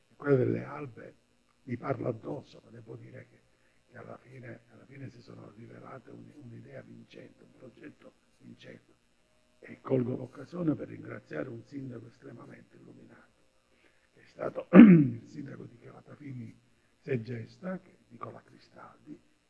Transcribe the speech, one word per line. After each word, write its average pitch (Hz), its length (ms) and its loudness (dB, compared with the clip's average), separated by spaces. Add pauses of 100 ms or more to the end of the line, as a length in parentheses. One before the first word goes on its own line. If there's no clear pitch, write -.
(100)
e - 60 -20
quella 143 200 6
delle 117 280 2
albe 139 500 -12 (480)
mi 123 160 -6
parla 127 320 -4
addosso, 127 520 -10
ma 110 80 -20
devo 113 260 -18
dire 120 340 -18
che, - 100 -20 (500)
che 117 60 -20
alla 113 220 -16
fine, 127 500 -18
alla - 160 -20
fine 135 240 -16
si 120 140 -20
sono 113 340 -18
rivelate 120 540 -18
un, 117 200 -18 (120)
un'idea 117 400 -16
vincente, 117 600 -20
un 123 100 -20
progetto - 600 -20 (260)
vincente. - 560 -20 (720)
E 117 140 -16
colgo 127 340 0
l'occasione 151 600 -4
per 110 140 -6
ringraziare 120 600 -10
un 117 160 -14
sindaco 123 440 -12
estremamente 120 680 -20
illuminato, - 720 -20 (680)
che - 80 -20
è - 60 -20
stato - 460 -8
<clears throat> 175 40 8
il 160 480 12
sindaco 139 400 -14
di - 140 -20
Calatafimi 127 760 -16 (440)
Segesta, 123 840 -8
che - 120 -20
è - 40 -20 (120)
Nicola - 340 -16
Cristaldi, - 760 -20 (320)